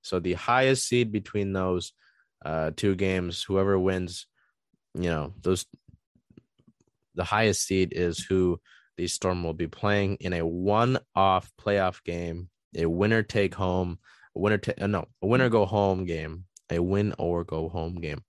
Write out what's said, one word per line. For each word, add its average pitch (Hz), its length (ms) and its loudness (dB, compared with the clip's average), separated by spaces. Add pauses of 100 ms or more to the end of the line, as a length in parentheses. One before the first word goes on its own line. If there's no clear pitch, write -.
So - 180 -4
the 87 140 -2
highest 131 540 2
seed 120 240 0
between 101 420 -4
those, 92 400 -2 (500)
uh, 80 320 -2
two 98 200 2
games, 90 480 -2
whoever 98 360 2
wins, 92 480 -2 (640)
you 87 160 -2
know, 76 320 -4
those, 92 240 0 (1500)
the 92 80 -4
highest 107 420 2
seed 92 280 2
is 87 260 -2
who 90 400 2 (380)
the 87 100 -4
Storm 90 340 -2
will 82 120 -4
be 82 140 -4
playing 101 520 0
in 90 140 -4
a 82 120 -2
one-off 95 1040 2 (120)
playoff 98 420 0
game, 85 460 -6 (260)
a 82 100 0
winner 104 380 2
take 98 320 0
home, 90 440 -2 (360)
a - 40 -6
winner 104 180 4
ta-, - 240 -4
uh, 101 60 -2
no, 104 180 -2 (160)
a 95 60 -2
winner 127 200 4
go 110 180 4
home 95 380 2
game, 82 400 -6 (260)
a 85 100 0
win 98 380 2
or 85 280 -2
go 80 240 -6
home 85 260 -6
game. 78 340 -8